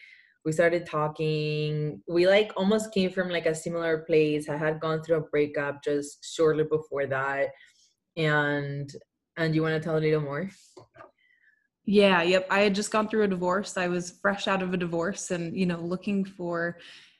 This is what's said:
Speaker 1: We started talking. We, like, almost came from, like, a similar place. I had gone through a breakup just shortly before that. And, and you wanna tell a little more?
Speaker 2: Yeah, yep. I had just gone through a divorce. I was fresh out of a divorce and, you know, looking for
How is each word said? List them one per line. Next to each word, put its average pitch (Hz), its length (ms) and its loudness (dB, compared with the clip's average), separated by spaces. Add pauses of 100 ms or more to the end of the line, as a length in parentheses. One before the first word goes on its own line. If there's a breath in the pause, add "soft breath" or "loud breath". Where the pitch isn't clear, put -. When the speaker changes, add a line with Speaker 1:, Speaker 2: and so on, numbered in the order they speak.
(460 loud breath)
Speaker 1:
We 156 60 0
started 170 340 4
talking. 151 1200 -2
We, 175 180 4
like, 208 300 4
almost 208 380 0
came 185 160 2
from, 180 180 -4
like, 165 160 -4
a 160 100 2
similar 165 520 -2
place. 151 420 2
I 147 80 -4
had 156 240 -2
gone 160 220 -2
through 160 160 2
a 151 120 -6
breakup 147 540 -2
just 143 400 -4 (100)
shortly 156 300 2
before 151 420 -2
that. 135 420 -2 (680 soft breath)
And, 143 760 0 (460)
and 160 180 0
you 156 80 4
wanna 160 180 0
tell 156 180 -2
a - 0 -
little 156 240 2
more? 143 260 -6 (1400 soft breath)
Speaker 2:
Yeah, 196 380 6
yep. 185 280 2
I 196 100 4
had 208 140 4
just 208 160 -4
gone 214 180 2
through 214 160 2
a 202 40 2
divorce. 180 480 -2
I 180 120 0
was 175 340 -4
fresh 196 260 0
out 190 140 0
of 185 100 -2
a 180 60 -2
divorce 170 520 -4
and, 170 260 -4
you 185 100 2
know, 170 140 -2
looking 185 440 -2
for 170 540 -6 (420 loud breath)